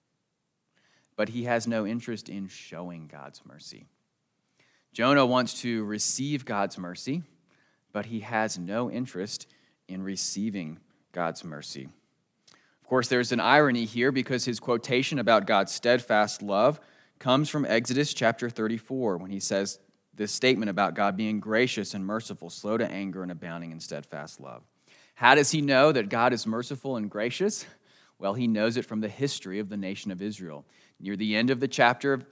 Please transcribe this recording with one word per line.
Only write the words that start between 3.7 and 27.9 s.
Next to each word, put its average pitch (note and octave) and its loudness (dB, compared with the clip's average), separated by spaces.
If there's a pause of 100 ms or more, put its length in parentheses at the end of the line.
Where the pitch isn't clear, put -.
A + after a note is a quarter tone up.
Jonah C3+ 6
wants B2 2
to A2+ -2
receive B2+ -2
God's G2+ -2
mercy, G2+ -6 (720)
but G#2 -4
he A2+ -6
has A2 -2
no G#2 -4
interest G#2 -6 (400)
in F#2 -10
receiving F#2+ -4 (340)
God's E2 -4
mercy. C#2+ -12 (920)
Of - -12
course, B2+ 2
there's B2 2
an A#2+ 0
irony B2 6
here A#2+ 0
because B2+ -2
his A#2 -4
quotation C3 0
about G#2+ 4
God's G2 2
steadfast A#2 2
love G#2 2 (360)
comes D3 2
from D3 -2
Exodus B2 2
chapter A#2 0
thirty-four, A2+ -2
when F#2 -10
he G2 -6
says G2 -2 (340)
this G#2+ -4
statement A2+ 2
about F#2 0
God G2+ 2
being G#2+ -2
gracious G#2+ 0
and G2 -6
merciful, G2+ -8
slow G#2+ -4
to A2 -2
anger F#2+ -8
and F2 -8
abounding E2+ -10
in E2 -14
steadfast D2 -12
love. B1+ -16 (520)
How B2 8
does C#3+ 6
he D#3 2
know C#3 6
that G#2+ 0
God B2 4
is A#2 -2
merciful B2 -4
and G#2 -4
gracious? B2+ -2 (540)